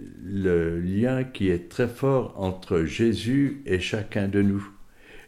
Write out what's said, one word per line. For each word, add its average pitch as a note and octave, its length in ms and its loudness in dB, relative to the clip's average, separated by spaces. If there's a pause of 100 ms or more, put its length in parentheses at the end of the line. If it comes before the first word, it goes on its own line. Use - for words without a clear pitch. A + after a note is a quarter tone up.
(220)
le F2 580 2
lien A2+ 440 0
qui G2 240 -2
est F2 220 0
très A#2+ 180 0
fort C3 480 0
entre F#2 480 0
Jésus A2+ 800 0
et F#2 160 0
chacun G2+ 480 -2
de G2+ 140 4
nous. G2+ 260 2 (600)